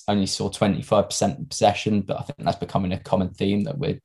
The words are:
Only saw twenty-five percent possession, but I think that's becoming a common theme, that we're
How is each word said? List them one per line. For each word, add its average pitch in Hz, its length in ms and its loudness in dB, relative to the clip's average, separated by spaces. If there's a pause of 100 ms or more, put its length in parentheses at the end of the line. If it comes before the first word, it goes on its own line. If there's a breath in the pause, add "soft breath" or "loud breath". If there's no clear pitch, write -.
Only 104 160 2
saw 98 240 -2
twenty-five 101 640 2
percent - 400 -2
possession, 104 500 2
but - 180 -4
I - 40 -8
think - 160 -10
that's - 180 -2
becoming 95 360 -2
a 95 60 -2
common 92 360 0
theme, 101 300 2
that - 120 -4
we're - 280 -4